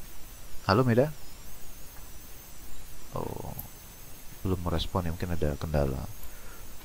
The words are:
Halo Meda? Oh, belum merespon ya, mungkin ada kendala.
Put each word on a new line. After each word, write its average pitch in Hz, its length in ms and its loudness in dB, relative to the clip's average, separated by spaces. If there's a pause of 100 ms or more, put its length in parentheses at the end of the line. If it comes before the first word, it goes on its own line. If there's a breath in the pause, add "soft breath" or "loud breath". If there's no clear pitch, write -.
(720)
Halo 120 160 8
Meda? 123 240 8 (2000)
Oh, - 320 -4 (960)
belum 90 160 2
merespon 82 440 2
ya, 82 40 2
mungkin 87 240 0
ada 73 240 4
kendala. 71 480 2 (760 soft breath)